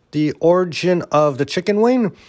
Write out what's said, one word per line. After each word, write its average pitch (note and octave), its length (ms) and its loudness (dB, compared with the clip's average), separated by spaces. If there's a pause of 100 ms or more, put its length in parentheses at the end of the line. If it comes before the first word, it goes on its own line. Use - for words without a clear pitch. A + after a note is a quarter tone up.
(120)
the D3+ 280 -2
origin F3 640 0 (100)
of D3 260 2
the C#3+ 60 -2
chicken G3+ 380 -2
wing, A#3+ 340 0 (140)